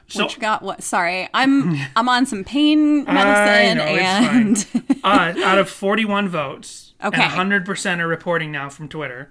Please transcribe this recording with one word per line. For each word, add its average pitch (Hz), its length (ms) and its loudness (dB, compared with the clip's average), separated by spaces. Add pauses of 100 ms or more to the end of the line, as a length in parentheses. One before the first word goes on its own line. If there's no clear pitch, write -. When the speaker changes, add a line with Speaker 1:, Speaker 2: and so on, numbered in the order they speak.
Speaker 1:
so 214 180 -4
Speaker 2:
Which - 140 -8
got 214 240 -2
what? 185 200 -10
Sorry, 185 500 -2
I'm, 262 440 2 (100)
Speaker 1:
<laughs> - 100 -8
Speaker 2:
I'm 247 140 0
on 247 160 2
some 196 180 -8
pain 302 640 2
Speaker 1:
I - 60 0
Speaker 2:
medicine 208 640 4
Speaker 1:
know, 151 60 -2 (100)
it's 208 800 2
Speaker 2:
and 269 280 -2
Speaker 1:
fine. 190 400 2
Uh, - 40 0
out 190 120 4
of 190 120 2
forty-one 202 600 -2
votes, 151 640 -8 (100)
Speaker 2:
Okay. 202 200 -4
Speaker 1:
and - 20 4
a 147 100 -2
hundred 190 320 0
percent 185 360 -4
are 165 60 -2
reporting 165 440 -4
now 143 180 -8
from 151 200 -14
Twitter. 139 400 -10